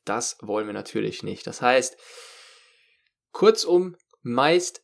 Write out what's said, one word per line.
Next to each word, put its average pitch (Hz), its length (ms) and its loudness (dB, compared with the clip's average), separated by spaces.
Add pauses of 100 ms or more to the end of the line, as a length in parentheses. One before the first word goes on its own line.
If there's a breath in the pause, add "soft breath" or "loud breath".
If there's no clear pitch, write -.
das 113 360 -4
wollen 104 260 -4
wir 104 80 -8
natürlich 107 480 -6
nicht. 98 240 -10
Das - 160 -12
heißt, 127 340 2 (1400 loud breath)
kurzum, 180 640 4 (260)
meist 147 600 0